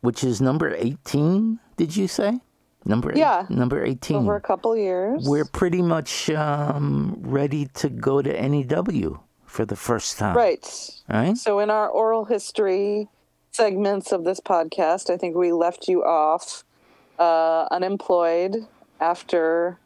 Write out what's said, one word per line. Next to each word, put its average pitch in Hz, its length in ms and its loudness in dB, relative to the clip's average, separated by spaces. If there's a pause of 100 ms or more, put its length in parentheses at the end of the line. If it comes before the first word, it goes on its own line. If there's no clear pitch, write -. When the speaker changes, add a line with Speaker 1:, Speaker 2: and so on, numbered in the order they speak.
Speaker 1:
which 120 220 0
is 123 180 0
number 143 340 2
eighteen, 170 840 0 (180)
did 165 180 -2
you 196 120 0
say? 233 320 -2 (440)
Number - 280 0
eight-, - 60 2
Speaker 2:
Yeah. 233 320 4
Speaker 1:
number 123 340 0
eighteen. 135 340 -2
Speaker 2:
Over 196 180 2
a - 60 -4
couple 226 340 -2
years. 202 540 -2
Speaker 1:
We're 147 160 2
pretty 180 380 0
much, 160 480 -2
um, 143 920 -2
ready 139 540 -2
to - 140 -2
go 135 340 0
to 139 120 -2
N 139 200 0
E 143 80 2
W 147 560 -2 (260)
for - 200 -4
the 104 100 -6
first - 420 -2
time. 101 180 0
Speaker 2:
Right. - 300 2 (420)
Speaker 1:
Right? 214 300 2
Speaker 2:
So 208 220 0
in 208 100 2
our 214 180 2
oral 220 380 0
history 208 840 -2 (440)
segments 202 600 0
of 180 120 0
this 180 160 -2
podcast, 170 760 0
I 175 40 -2
think 175 180 -4
we 175 160 2
left 170 360 0
you 180 160 2
off, 156 600 0 (560)
uh, 165 500 4
unemployed 180 960 0 (340)
after 170 880 0